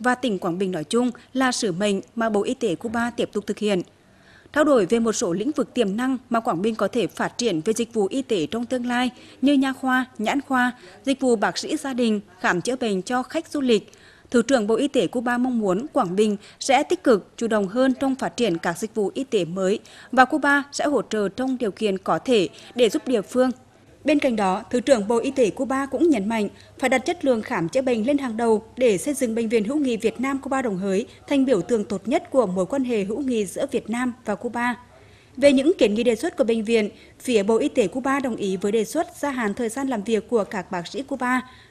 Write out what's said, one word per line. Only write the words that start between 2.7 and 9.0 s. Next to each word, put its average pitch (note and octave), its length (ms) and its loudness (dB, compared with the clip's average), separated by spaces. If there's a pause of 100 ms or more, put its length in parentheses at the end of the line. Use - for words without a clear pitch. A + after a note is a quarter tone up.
Cuba A#3 360 -4
tiếp A3+ 220 -4
tục G#3 140 -6
thực G3+ 120 -6
hiện. G3+ 240 0 (720)
Trao D4+ 120 4
đổi B3+ 220 4
về A#3 120 2
một A3+ 140 0
số G3 200 -2
lĩnh G#3 180 -2
vực - 240 -2
tiềm G#3 220 0
năng B3+ 220 -2 (120)
mà A#3 100 0
Quảng F#3+ 220 -2
Bình A3 120 0
có G#3+ 140 0
thể G#3+ 180 0
phát - 320 -6
triển G3 260 0
về A3 80 2
dịch A3+ 220 -4
vụ G#3 160 0
y C4 120 -4
tế F3+ 240 -2
trong A#3 200 -6
tương B3 200 -4
lai B3 240 0 (320)